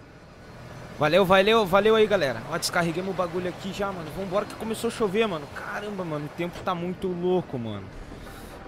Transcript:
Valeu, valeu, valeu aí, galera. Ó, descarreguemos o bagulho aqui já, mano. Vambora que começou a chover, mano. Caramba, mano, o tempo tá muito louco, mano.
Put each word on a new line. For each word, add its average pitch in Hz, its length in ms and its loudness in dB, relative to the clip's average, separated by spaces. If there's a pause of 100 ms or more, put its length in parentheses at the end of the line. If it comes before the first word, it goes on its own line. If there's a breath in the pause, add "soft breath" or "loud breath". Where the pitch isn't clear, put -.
(1000)
Valeu, 156 280 6
valeu, 196 400 6
valeu 202 280 6
aí, 214 120 6
galera. 147 340 2 (100)
Ó, 160 60 0
descarreguemos 175 560 0
o - 20 -8
bagulho 180 360 -2
aqui 190 200 -8
já, 196 220 -2
mano. 165 240 -8
Vambora 196 300 -2
que - 80 -10
começou 220 340 -4
a - 20 -2
chover, 220 360 2
mano. 160 280 -4
Caramba, 208 480 -6
mano, 151 220 -4
o 147 60 -6
tempo 175 340 -6
tá 190 100 0
muito 175 320 -4
louco, 180 520 0
mano. 107 280 -6 (800 loud breath)